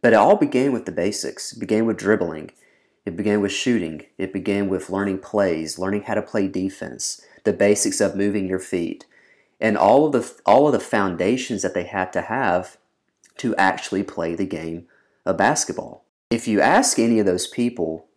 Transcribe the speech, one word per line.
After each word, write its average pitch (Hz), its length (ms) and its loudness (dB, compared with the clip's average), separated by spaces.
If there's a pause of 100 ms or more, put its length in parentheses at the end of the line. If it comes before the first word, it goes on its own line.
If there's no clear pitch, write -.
But 117 120 6
it 113 40 8
all 143 200 8
began 139 360 2
with 117 120 -4
the 90 80 -8
basics. - 600 -4
It 113 60 -14
began 110 260 0
with 113 100 0
dribbling. 85 540 -2 (560)
It 85 100 -8
began 104 240 0
with 98 120 0
shooting. 87 520 -2 (140)
It 92 160 -6
began 98 340 -2
with 92 220 -4
learning 98 300 -2
plays, 82 580 -2
learning 98 240 -4
how 113 100 -8
to 95 80 0
play 98 260 -4
defense, - 760 -8 (220)
the 101 100 2
basics 101 480 2
of 98 120 0
moving 101 320 -2
your 92 120 -2
feet, 85 480 -6 (520)
and 110 200 2
all 120 260 6
of 151 80 0
the, 120 180 0 (140)
all 131 220 6
of 139 80 4
the 107 40 2
foundations 98 840 -2
that 92 100 -2
they 87 120 -2
had 92 280 -4
to 90 80 -2
have 92 560 -2 (600)
to 120 180 -2
actually 95 460 0
play 85 320 -6
the 92 100 -4
game 82 440 -10 (360)
of 90 140 -2
basketball. - 680 -2 (240)
If - 180 -2
you 107 140 2
ask 180 380 4
any 117 200 4
of 104 60 2
those 90 220 0
people 98 600 -4 (100)